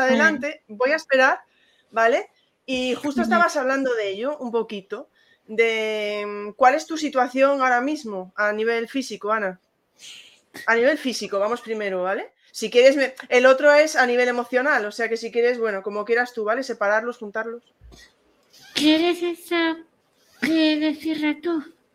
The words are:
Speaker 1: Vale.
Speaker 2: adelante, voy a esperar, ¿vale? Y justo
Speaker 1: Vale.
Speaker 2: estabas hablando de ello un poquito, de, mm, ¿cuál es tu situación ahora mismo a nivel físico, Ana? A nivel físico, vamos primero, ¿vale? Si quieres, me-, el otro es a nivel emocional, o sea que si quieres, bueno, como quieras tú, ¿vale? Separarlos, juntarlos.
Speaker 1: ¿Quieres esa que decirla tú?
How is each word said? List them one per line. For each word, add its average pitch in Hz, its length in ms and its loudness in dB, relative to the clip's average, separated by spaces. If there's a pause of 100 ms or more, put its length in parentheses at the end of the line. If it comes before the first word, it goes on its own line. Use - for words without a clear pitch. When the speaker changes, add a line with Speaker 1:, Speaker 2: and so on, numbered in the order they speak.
Speaker 1:
Vale. 294 320 4
Speaker 2:
adelante, 294 280 -8
voy 247 240 -2
a 311 40 2
esperar, 277 440 2 (520)
¿vale? 233 380 2 (360)
Y 254 300 -2
justo 269 260 -4
Speaker 1:
Vale. - 0 -
Speaker 2:
estabas 330 360 2
hablando 262 360 0
de 214 160 -2
ello 247 300 -6
un 240 120 -10
poquito, 220 580 -6 (360)
de, 214 800 -2
mm, 208 260 -10
¿cuál 262 220 4
es 311 120 -4
tu 320 100 -8
situación 269 640 0
ahora 254 200 2
mismo 220 540 -6
a 208 180 0
nivel 226 340 -2
físico, 214 440 -6
Ana? 196 280 -2 (1080)
A 226 100 2
nivel 269 220 4
físico, 214 420 -6
vamos 220 220 -2
primero, 202 420 -4
¿vale? 214 280 -4 (200)
Si 220 180 -6
quieres, 262 260 6
me-, 262 180 0 (140)
el 247 180 4
otro 269 280 6
es 302 240 4
a 254 80 4
nivel 247 240 2
emocional, 247 560 0
o 208 60 -8
sea 226 180 -4
que 226 80 -2
si 226 140 -10
quieres, 240 280 2
bueno, 202 240 -2
como 208 220 -6
quieras 240 280 0
tú, 220 120 -6
¿vale? 240 180 -2
Separarlos, 220 540 -2
juntarlos. 226 460 -10 (1120)
Speaker 1:
¿Quieres 330 500 2
esa 330 540 -4 (640)
que 311 380 2
decirla 302 640 -2
tú? 330 220 -2 (300)